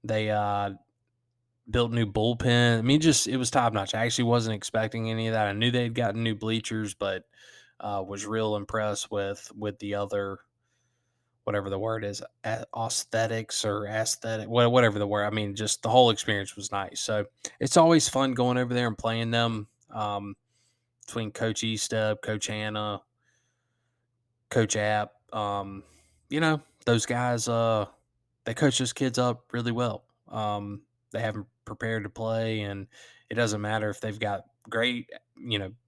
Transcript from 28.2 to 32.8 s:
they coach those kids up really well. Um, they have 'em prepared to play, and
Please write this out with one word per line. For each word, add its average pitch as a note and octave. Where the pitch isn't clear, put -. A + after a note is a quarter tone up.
they A#2
coach C#3
those B2+
kids B2+
up B2
really A#2+
well. A#2+
Um, G#2
they A2+
have A2
'em G2+
prepared A2
to G#2
play, A2+
and G2